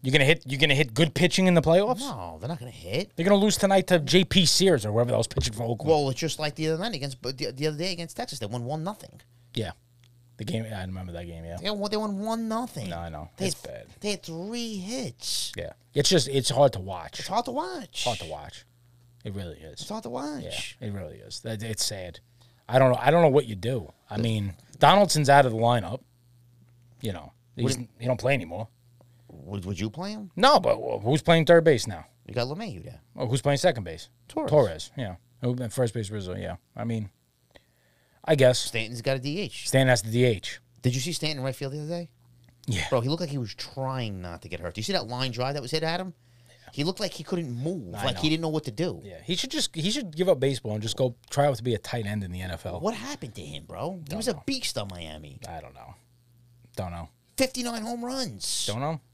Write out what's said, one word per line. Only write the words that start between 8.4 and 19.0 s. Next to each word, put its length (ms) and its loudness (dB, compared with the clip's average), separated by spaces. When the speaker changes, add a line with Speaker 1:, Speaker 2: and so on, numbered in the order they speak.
Speaker 2:
they 60 -6
won 180 -6
one 180 -6
nothing. 380 -10
Speaker 1:
Yeah. 180 -4
The 80 -8
game, 220 -4
I 60 -8
remember 320 -8
that 140 -10
game, 180 -12
yeah. 180 -10
Speaker 2:
They 80 -4
won, 200 -4
they 60 -2
won 220 -4
one 300 -4
nothing. 420 -6
Speaker 1:
No, 80 -6
I 120 -8
know. 260 -12
Speaker 2:
They 100 -2
Speaker 1:
It's 160 -4
Speaker 2:
th-, 100 -14
Speaker 1:
bad. 140 -16
Speaker 2:
they 100 -4
had 140 -6
three 520 -8
hits. 800 -6
Speaker 1:
Yeah. 160 -8
It's 140 2
just, 180 6
it's 240 0
hard 220 6
to 80 -8
watch. 400 -10
Speaker 2:
It's 80 -8
hard 160 0
to 80 -6
watch. 400 -6
Speaker 1:
It's 120 -6
hard 140 -2
to 80 -10
watch. 380 -12